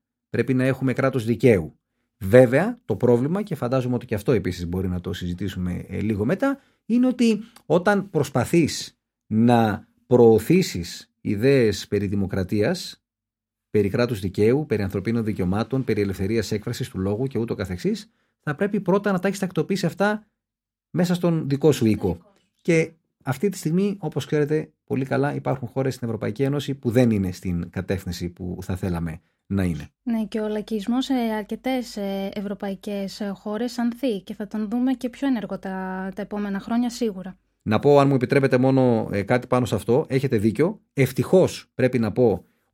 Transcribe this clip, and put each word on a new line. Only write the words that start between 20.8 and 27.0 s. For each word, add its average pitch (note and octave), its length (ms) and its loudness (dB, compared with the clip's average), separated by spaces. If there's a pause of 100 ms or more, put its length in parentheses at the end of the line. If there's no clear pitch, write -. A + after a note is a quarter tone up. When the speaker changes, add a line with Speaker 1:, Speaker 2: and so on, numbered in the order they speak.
Speaker 1:
μέσα F3 240 0
στον E3 360 0
δικό C#3+ 220 4
σου A#2 140 2
οίκο. G2 320 0 (440)
Και E3 300 0 (320)
αυτή G3+ 260 -2
τη G3 80 -6
στιγμή, G3 420 -2
όπως D#3 260 -6
ξέρετε D3+ 460 -2 (120)
πολύ B2+ 220 -4
καλά, C3+ 300 0
υπάρχουν C3+ 320 -4
χώρες C3 260 -2
στην - 140 -8
Ευρωπαϊκή A2 360 -4
Ένωση C#3 320 -2
που B2 140 -4
δεν A#2 220 4